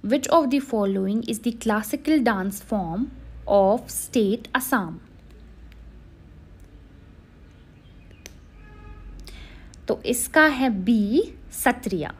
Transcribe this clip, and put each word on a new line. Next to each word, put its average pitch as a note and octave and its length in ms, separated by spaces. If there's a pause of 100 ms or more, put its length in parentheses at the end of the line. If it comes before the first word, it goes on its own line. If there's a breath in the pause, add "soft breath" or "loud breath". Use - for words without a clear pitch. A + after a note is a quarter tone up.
Which C4 220 (100)
of C#4+ 140
the C#4 100 (100)
following G3+ 520 (100)
is G#3+ 120
the A#3+ 80 (140)
classical B3+ 580
dance G3 360 (100)
form G3 360 (520)
of G3 320
state - 580 (140)
Assam? F3 360 (4000 loud breath)
तो - 180
इसका D#4 400
है C4 240 (140)
बी, A3+ 380 (400)
सत्रिया। G#3 580